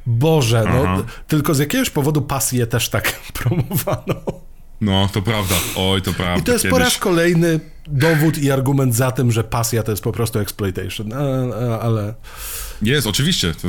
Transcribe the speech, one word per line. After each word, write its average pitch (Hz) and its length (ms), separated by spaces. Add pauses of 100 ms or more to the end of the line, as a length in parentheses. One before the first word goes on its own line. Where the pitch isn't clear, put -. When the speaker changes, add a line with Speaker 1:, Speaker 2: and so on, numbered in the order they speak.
Speaker 1:
Boże", 120 640
no, 127 180
Speaker 2:
Aha. 92 160 (240)
Speaker 1:
tylko 156 280
z 131 40
jakiegoś 233 300
powodu 147 320
pasję 123 460
też 120 220
tak - 320
<laughs> - 180
promowano. - 800 (600)
Speaker 2:
No, 98 320
to 107 80
prawda. 101 340 (200)
Oj, 95 260
to 92 120
prawda. 90 280
Speaker 1:
I - 20
to 247 100
jest 214 120
po - 120
Speaker 2:
Kiedyś 247 60 (100)
Speaker 1:
raz - 40
kolejny 170 600 (280)
dowód 156 500
i 139 140
argument 135 440
za 127 160
tym, 123 200
że 110 120
pasja 117 400
to 113 80
jest 98 120
po 120 80
prostu 107 280
exploitation. 98 760
A, 131 40
a, 123 640
ale 110 340 (680)
Speaker 2:
Jest, 120 260
oczywiście. 117 460
To, - 160